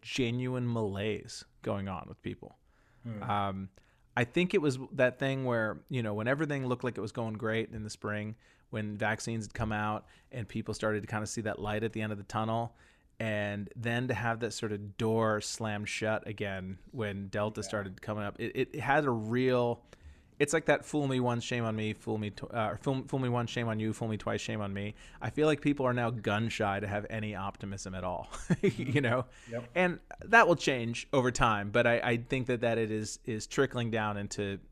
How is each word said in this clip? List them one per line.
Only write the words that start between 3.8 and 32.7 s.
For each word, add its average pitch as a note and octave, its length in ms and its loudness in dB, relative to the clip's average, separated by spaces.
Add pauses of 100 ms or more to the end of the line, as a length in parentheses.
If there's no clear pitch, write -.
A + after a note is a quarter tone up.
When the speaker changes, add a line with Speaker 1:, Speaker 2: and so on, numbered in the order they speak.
Speaker 1:
I B2 80 4
think F3 300 0
it G3 80 6
was C#3 160 2 (160)
that B2+ 260 4
thing C3+ 260 0
where, A2 340 0 (100)
you B2+ 140 -2
know, G#2 100 -2
when G#2+ 140 -2
everything C#3+ 400 0
looked B2 160 0
like A#2+ 140 -2
it G2+ 40 -4
was G#2+ 100 -6
going A2+ 220 -4
great A2 380 -2
in A2 120 -8
the G#2+ 60 -8
spring, G#2+ 460 -4 (340)
when G#2+ 280 -4
vaccines G#2+ 480 -2
had - 80 -14
come A2 180 -2
out G#2+ 340 -2 (260)
and A#2+ 160 -6
people A2 260 -4
started G#2+ 280 0
to G2+ 60 -10
kinda G#2+ 180 -2
see A2+ 160 -6
that G#2 180 -2
light G#2+ 240 -2
at A2+ 100 -2
the A2 80 -4
end G#2+ 100 -2
of G#2 60 -6
the G2+ 80 -12
tunnel, A2+ 500 -2 (440)
and G#2 560 -2
then A#2+ 340 -2
to B2 40 2
have A2+ 280 0
that A2+ 100 -2
sort A2 200 -4
of G2+ 260 -6
door A2 440 4
slammed G#2 480 -4
shut A2 380 0
again F#2+ 500 -6 (140)
when G2+ 380 -4
Delta G#2+ 320 0
Speaker 2:
Yeah. G2+ 60 -6
Speaker 1:
started G2 340 -4
coming G#2+ 240 -4
up, G2+ 140 -6
it, A2 120 -4 (240)
it D3+ 40 -6
had C#3 260 4
a C3+ 40 4
real, A#2+ 720 2 (560)
it's C#3+ 160 2
like D#3+ 120 2
that - 200 4
"fool D3 220 0
me C3 140 2
once, A#2+ 240 2
shame A#2+ 200 0
on A2 100 0
me, G#2+ 180 -2
fool A2 260 -4
me G#2 100 -2
tw-, - 240 -12
uh, G#2+ 220 0
fool, C3 320 -2
fool C#3+ 120 -2
me B2+ 100 2
once, A#2+ 200 0
shame A#2+ 200 -2
on A2 100 0
you, A2 140 2
fool A#2 160 -4
me G#2+ 80 -2
twice, G#2+ 240 -2
shame A2 200 -4
on G2+ 120 -4
me." G2+ 200 -6 (280)
I A2+ 100 -4
feel D3+ 160 4
like D3+ 140 2
people C#3+ 260 2
are B2 60 4
now A#2+ 180 2
gun A2 380 0
shy G2+ 300 0
to G#2 80 -4
have G#2 220 -2
any G#2+ 260 -4
optimism G2 600 -8
at F#2 80 -6
all, F2+ 260 -4 (160)
<laughs> - 160 0
you G3+ 80 4
Speaker 2:
Mm-hmm. A#2+ 300 0
Speaker 1:
know? B2+ 260 2 (240)
Speaker 2:
Yep. A#2 240 -8
Speaker 1:
And F3+ 260 2 (260)
that A3+ 220 10
will F3 100 8
change A#2+ 540 0
over B2+ 200 6
time, G#2 400 4
but A#2+ 160 6
I, A#2 160 6
I A#2+ 140 2
think B2 300 -2
that, A#2+ 140 2
that A#2 160 4